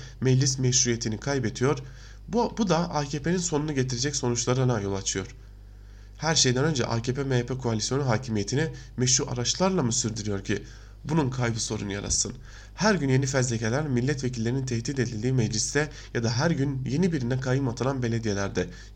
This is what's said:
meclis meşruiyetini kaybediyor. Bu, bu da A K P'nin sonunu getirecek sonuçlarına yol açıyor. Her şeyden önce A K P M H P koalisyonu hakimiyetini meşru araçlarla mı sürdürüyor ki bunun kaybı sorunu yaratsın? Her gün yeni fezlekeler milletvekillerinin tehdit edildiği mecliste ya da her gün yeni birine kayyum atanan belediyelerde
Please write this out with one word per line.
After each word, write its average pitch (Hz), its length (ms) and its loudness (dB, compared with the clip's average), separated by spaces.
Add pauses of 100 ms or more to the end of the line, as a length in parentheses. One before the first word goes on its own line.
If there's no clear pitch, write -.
(200)
meclis 131 380 4
meşruiyetini 120 640 2
kaybediyor. 131 580 0 (500)
Bu, 220 300 0
bu 214 100 2
da 170 260 2
A 147 100 2
K 143 180 -4
P'nin 170 160 2
sonunu 156 360 0
getirecek 131 420 0
sonuçlarına 123 640 2
yol 98 140 -2
açıyor. 95 320 -2 (920)
Her 160 160 2
şeyden 131 300 4
önce 147 220 2
A 117 160 0
K 123 120 -2
P 139 100 -2
M 131 140 2
H 120 80 0
P 127 120 -6
koalisyonu 127 500 0
hakimiyetini 110 600 0 (280)
meşru 127 340 2
araçlarla 160 520 2
mı 117 100 2
sürdürüyor 104 520 -2
ki 101 180 -2 (420)
bunun 147 260 2
kaybı 120 300 0
sorunu 107 320 -4
yaratsın? 101 400 -2 (420)
Her 208 200 4
gün 143 140 0
yeni 131 180 4
fezlekeler 123 640 0
milletvekillerinin 127 760 0
tehdit 127 320 -2
edildiği 117 340 0
mecliste 110 580 2 (240)
ya 120 100 0
da 113 60 2
her 135 200 2
gün 135 400 0
yeni 165 220 2
birine 127 280 0
kayyum 131 280 0
atanan 120 340 0
belediyelerde 101 680 0 (280)